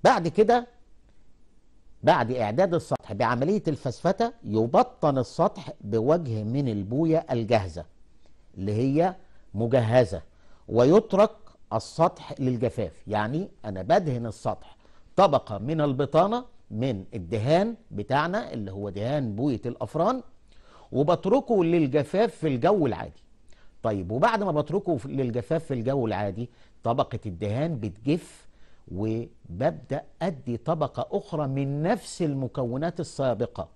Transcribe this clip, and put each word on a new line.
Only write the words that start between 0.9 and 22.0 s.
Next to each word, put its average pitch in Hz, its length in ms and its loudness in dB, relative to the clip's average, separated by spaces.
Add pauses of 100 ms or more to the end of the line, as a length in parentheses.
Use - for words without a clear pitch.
بعد 131 300 4
إعداد 127 420 2
السطح - 380 -4
بعملية 123 560 2
الفسفتة، 180 640 -2 (120)
يبطن 120 720 2
السطح 165 520 -2 (100)
بوجه 113 640 0
من 127 260 0
البوية 131 640 0
الجاهزة 101 540 0 (760)
اللي 98 140 -4
هي 139 420 0 (400)
مجهزة، 117 680 2 (460)
ويترك 190 600 6 (420)
السطح - 680 -2
للجفاف. 120 680 -2
يعني 110 420 -2 (160)
أنا 95 180 -8
بدهن 127 440 2
السطح - 500 -8 (400)
طبقة 143 420 2
من 147 220 -2
البطانة 151 640 0 (260)
من 107 340 -4 (100)
الدهان 120 600 0 (160)
بتاعنا 147 600 -2
اللي 98 200 -8
هو 101 180 -8
دهان 113 460 -4
بوية 123 300 0
الأفران، 170 560 -2 (680)
وبتركه 190 720 2
للجفاف 165 680 2